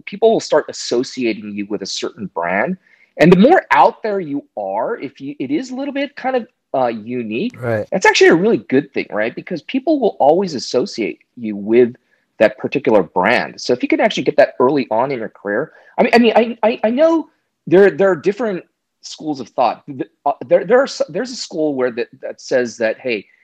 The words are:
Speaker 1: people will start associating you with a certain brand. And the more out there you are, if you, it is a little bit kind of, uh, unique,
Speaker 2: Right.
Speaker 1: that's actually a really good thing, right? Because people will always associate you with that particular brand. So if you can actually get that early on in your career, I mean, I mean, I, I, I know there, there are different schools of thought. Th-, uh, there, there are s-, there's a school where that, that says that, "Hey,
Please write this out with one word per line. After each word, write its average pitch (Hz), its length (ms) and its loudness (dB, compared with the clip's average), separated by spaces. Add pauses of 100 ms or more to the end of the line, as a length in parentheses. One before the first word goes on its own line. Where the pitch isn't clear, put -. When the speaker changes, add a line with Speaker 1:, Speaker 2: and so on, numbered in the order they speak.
Speaker 1:
people 220 280 2
will 175 80 2
start - 280 0
associating 113 840 -4
you 101 140 -8
with 101 160 -8
a 95 40 -10
certain - 400 -10
brand. 98 500 -4 (400)
And 165 160 8
the 185 60 6
more 285 320 6
out 160 320 4
there 202 180 -4
you 143 240 -8 (120)
are, 107 400 -4
if 127 240 -14
you, 139 180 -10
it 135 120 -6
is 240 200 -4
a 254 40 -12
little 269 200 -8
bit 277 220 -6
kind 262 200 -4
of, 226 120 -4 (260)
uh, 131 140 0
unique, 117 720 -6
Speaker 2:
Right. 113 300 -4
Speaker 1:
that's - 140 -4
actually 381 240 6
a 339 60 6
really 185 240 2
good 127 340 -2
thing, 98 180 -4
right? 107 240 -4
Because 165 280 -10
people 277 360 -2
will 220 200 -2
always 165 360 2
associate 110 640 -4 (160)
you 110 200 -8
with 117 380 2 (440)
that 107 200 4
particular 117 440 0
brand. 90 580 0
So - 120 -2
if 123 100 -2
you 285 60 -4
can 311 120 0
actually 214 240 0
get 147 120 -2
that - 240 4
early 127 300 2
on 120 200 0
in 135 80 -6
your 107 120 -8
career, 107 420 -6 (260)
I - 40 2
mean, - 120 0
I 233 40 8
mean, 233 180 4
I, 233 260 0
I, 226 220 0
I 214 60 2
know 311 400 0 (360)
there, 190 240 6
there 180 200 2
are 180 60 0
different 196 480 -4 (360)
schools 151 400 -10
of 113 80 -12
thought. 110 380 -2
Th-, 143 240 -12 (160)
uh, 143 80 0 (100)
there, 165 200 2
there 220 160 2
are 277 40 2
s-, - 240 -8
there's 233 240 -8
a 233 40 -14
school 156 380 -4
where 127 180 -2
that, 113 160 -6 (120)
that 120 220 -14
says 123 340 -2
that, 110 220 -2
"Hey, 110 280 -6 (180)